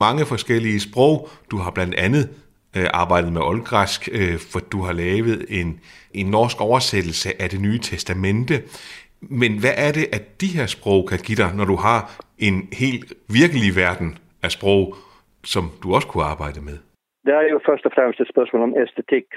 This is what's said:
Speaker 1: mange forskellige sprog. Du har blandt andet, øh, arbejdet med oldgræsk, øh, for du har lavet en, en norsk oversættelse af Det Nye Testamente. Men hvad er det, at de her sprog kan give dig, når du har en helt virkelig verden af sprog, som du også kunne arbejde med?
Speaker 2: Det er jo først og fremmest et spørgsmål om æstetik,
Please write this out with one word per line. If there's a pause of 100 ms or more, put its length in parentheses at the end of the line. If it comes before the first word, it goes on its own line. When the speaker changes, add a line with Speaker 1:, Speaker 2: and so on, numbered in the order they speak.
Speaker 1:
mange
forskellige
sprog. (220)
Du
har
blandt (100)
andet, (520)
øh, (140)
arbejdet
med
oldgræsk, (100)
øh, (140)
for (120)
du
har
lavet (220)
en, (340)
en
norsk
oversættelse (140)
af
Det
Nye
Testamente. (880)
Men (100)
hvad (120)
er
det, (100)
at (160)
de
her
sprog
kan
give
dig,
når
du (100)
har (460)
en (260)
helt (320)
virkelig (140)
verden (320)
af
sprog, (600)
som (180)
du
også
kunne
arbejde
med? (500)
Speaker 2:
Det
er
jo
først
og
fremmest
et
spørgsmål
om
æstetik, (100)